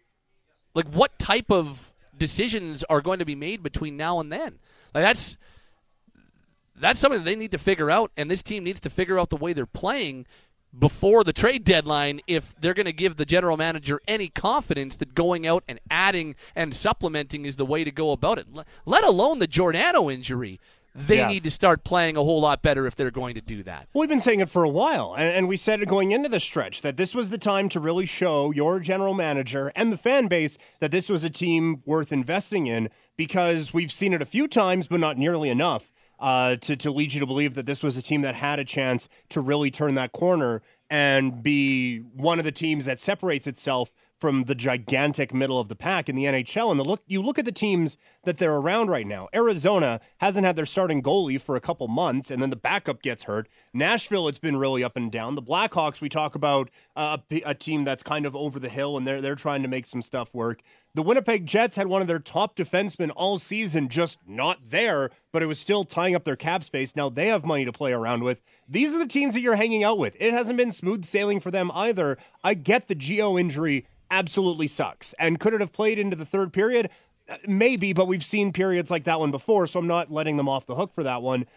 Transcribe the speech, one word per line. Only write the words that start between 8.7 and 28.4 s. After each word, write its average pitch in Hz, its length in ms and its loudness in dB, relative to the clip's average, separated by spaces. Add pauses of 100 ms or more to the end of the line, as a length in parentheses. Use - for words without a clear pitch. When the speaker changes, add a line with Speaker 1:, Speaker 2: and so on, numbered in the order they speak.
Speaker 1:
to 160 100 -8
figure 185 280 0
out 175 120 0
the 160 60 -2
way 165 160 -4
they're 135 140 -4
playing 175 600 -4 (520)
before 202 460 6
the 165 80 2
trade 240 320 2
deadline 147 600 2
if 165 340 -2
they're 175 140 0
gonna 185 180 0
give 160 240 0
the 151 80 0
general 170 320 2
manager 156 500 -2
any 208 220 -2
confidence 165 680 -2
that 131 180 -8
going 170 320 0
out 170 200 2
and 120 140 -14 (100)
adding 170 460 0 (180)
and 160 220 -4
supplementing 156 680 -2
is 139 120 -8
the 135 100 -2
way 156 180 -2
to 147 60 -4
go 151 220 -2
about 147 260 0
it. 92 160 -12
L-, 151 100 -16 (220)
let 392 160 4
alone 254 380 4
the 175 80 2
Giordano 180 600 2
injury. 123 520 -6 (340)
They 143 240 4
Speaker 2:
Yeah. 226 100 4
Speaker 1:
need 190 160 -2
to 156 80 -2
start 170 320 4
playing 170 320 2
a 147 80 2
whole 160 160 4
lot 147 220 2
better 135 240 2
if 120 100 -4
they're 127 160 -2
going 123 240 -6
to 107 40 -8
do 104 220 -10
that. 85 300 -14
Speaker 2:
Well, 277 80 2
we've 311 80 2
been 285 120 4
saying 214 200 4
it 180 100 2
for 175 140 4
a 151 40 4
while, 143 460 0
and, 165 220 0
and 185 120 2
we 190 80 0
said 214 240 0
it 202 80 -2
going 196 240 2
into 277 160 0
the 220 120 0
stretch, - 420 -6
that 139 140 -4
this 180 180 -2
was 226 160 -2
the 220 80 -6
time 196 320 0
to 185 80 -4
really 170 280 0
show 151 440 0